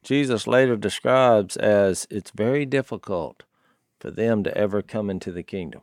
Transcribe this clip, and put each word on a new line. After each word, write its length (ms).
Jesus 460
later 280
describes 800
as 540
it's 220
very 340
difficult 800
for 100
them 340
to 140
ever 240
come 300
into 200
the 120
kingdom. 400